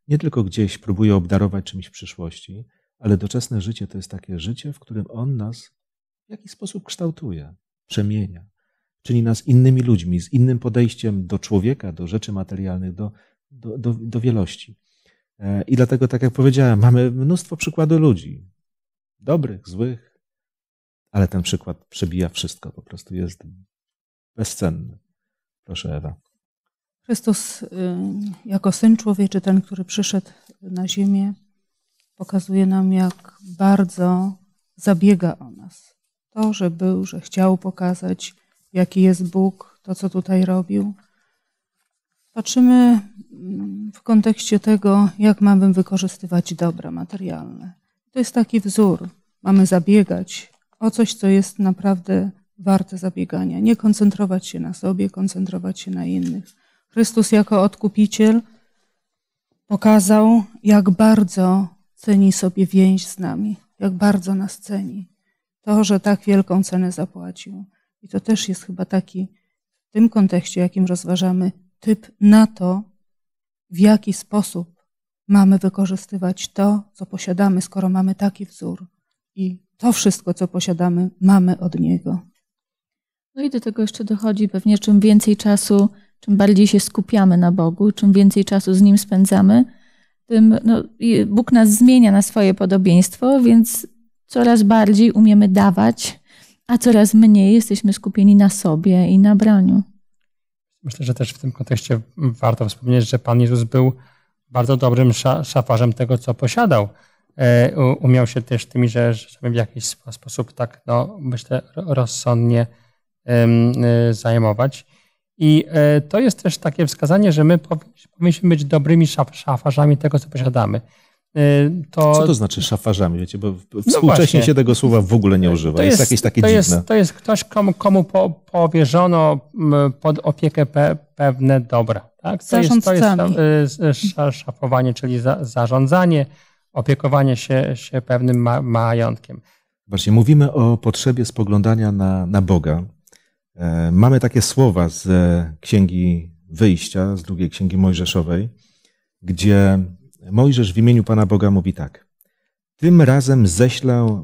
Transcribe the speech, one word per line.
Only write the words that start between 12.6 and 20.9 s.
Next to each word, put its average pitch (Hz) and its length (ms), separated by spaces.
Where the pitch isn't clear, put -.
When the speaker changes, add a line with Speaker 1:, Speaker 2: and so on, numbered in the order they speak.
Speaker 1:
do, 107 180
do, 120 280
do, 117 160
do 113 260
wielości. 113 580
E, 101 240
i 127 140
dlatego, 123 320
tak 120 140
jak 127 100
powiedziałem, 127 460
mamy 123 320
mnóstwo 147 460
przykładów 160 440
ludzi. 131 500
Dobrych, 127 500
złych, 117 500